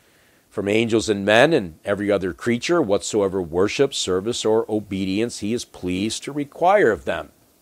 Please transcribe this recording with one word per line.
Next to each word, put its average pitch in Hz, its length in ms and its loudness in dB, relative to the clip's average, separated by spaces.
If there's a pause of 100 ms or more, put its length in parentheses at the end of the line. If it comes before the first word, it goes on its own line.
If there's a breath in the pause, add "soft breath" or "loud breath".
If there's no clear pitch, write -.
(500 soft breath)
from 101 200 -4
angels 110 400 2
and 101 160 -2
men 117 260 6
and 95 320 -2
every 101 260 -2
other 95 240 0
creature, 120 480 0
whatsoever 98 600 0
worship, 95 520 0
service, 95 520 -2
or 110 240 2
obedience 101 680 -4
he 104 120 -6
is 117 140 -6
pleased 92 580 -4
to 139 80 -8
require 156 580 2
of 92 140 0
them. 82 300 -6 (280)